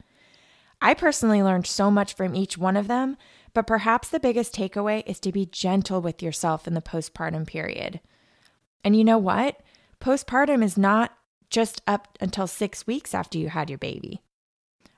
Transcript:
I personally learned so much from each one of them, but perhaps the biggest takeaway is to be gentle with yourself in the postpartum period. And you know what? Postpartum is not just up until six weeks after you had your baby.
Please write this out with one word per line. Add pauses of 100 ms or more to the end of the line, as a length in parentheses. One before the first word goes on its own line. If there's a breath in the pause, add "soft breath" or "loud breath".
(800 soft breath)
I
personally
learned
so
much
from
each
one
of
them, (380 soft breath)
but
perhaps
the
biggest
takeaway
is
to
be
gentle
with
yourself
in
the
postpartum
period. (840 soft breath)
And
you
know
what? (400 soft breath)
Postpartum
is
not (340)
just
up
until
six
weeks
after
you
had
your
baby. (760 soft breath)